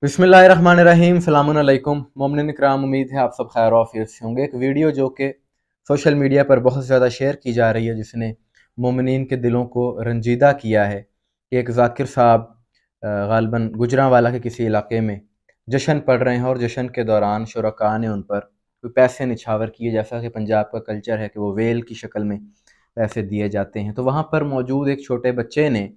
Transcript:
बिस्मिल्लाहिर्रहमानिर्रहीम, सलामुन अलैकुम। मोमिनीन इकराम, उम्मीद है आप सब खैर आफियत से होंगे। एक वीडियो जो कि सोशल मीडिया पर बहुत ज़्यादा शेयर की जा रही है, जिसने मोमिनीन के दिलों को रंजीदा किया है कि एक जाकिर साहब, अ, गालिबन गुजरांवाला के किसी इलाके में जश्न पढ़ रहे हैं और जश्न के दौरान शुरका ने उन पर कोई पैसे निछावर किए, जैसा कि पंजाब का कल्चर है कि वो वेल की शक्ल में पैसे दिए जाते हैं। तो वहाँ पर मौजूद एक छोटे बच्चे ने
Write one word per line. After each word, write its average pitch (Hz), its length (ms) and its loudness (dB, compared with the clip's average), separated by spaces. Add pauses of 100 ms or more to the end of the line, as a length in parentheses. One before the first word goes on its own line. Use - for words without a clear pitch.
बिस्मिल्लाहिर्रहमानिर्रहीम, 175 1160 8
सलामुन 151 360 2
अलैकुम। 143 420 2 (200)
मोमिनीन 147 320 -2
इकराम, 139 340 0
उम्मीद 135 280 -4
है 139 60 -4
आप 123 140 0
सब 113 160 -8
खैर 113 260 0
आफियत 113 340 0
से - 160 -20
होंगे। 123 200 -4
एक 143 120 -8
वीडियो 139 360 0
जो 131 180 -2
कि 135 180 -6 (640)
सोशल 147 240 2
मीडिया 139 300 2
पर 139 160 4
बहुत 127 240 0
ज़्यादा 127 260 2
शेयर 139 320 -4
की 127 100 -6
जा 113 180 2
रही 113 160 -2
है, 113 100 -6
जिसने 110 380 -8 (440)
मोमिनीन 127 460 -2
के 131 120 -6
दिलों 120 300 0
को 123 180 -4 (160)
रंजीदा 117 540 0
किया 110 300 0
है 101 140 -6
कि - 580 -12
एक 123 160 -2
जाकिर 135 360 0
साहब, 117 400 2 (540)
अ, 113 40 -8
गालिबन 110 680 -2
गुजरांवाला 123 540 2
के 123 100 -6
किसी 117 240 -6
इलाके 110 380 -2
में 101 180 -4 (480)
जश्न 135 340 -2
पढ़ 127 200 2
रहे 123 140 0
हैं 123 80 -4
और 127 140 -2
जश्न 120 300 -6
के 120 160 -6
दौरान 107 420 0
शुरका 107 520 -4
ने 113 100 -4
उन 101 160 -6
पर 101 160 -6
कोई - 520 -20
पैसे 127 340 0
निछावर 113 420 -6
किए, 113 240 -8
जैसा 110 300 -4
कि 120 80 -8
पंजाब 107 420 -4
का 117 100 -8
कल्चर 107 360 -8
है 107 100 -8
कि 104 120 -12
वो 101 140 -4
वेल 117 300 -2
की 113 120 -16
शक्ल 107 280 -10
में 104 140 -6 (580)
पैसे 110 280 -4
दिए 104 260 -4
जाते 101 300 -6
हैं। 104 140 -8
तो 127 100 -6
वहाँ 147 280 -2
पर 151 180 -2
मौजूद 135 380 -4
एक 139 160 -4
छोटे 123 300 -4
बच्चे 139 360 -2
ने 101 260 -2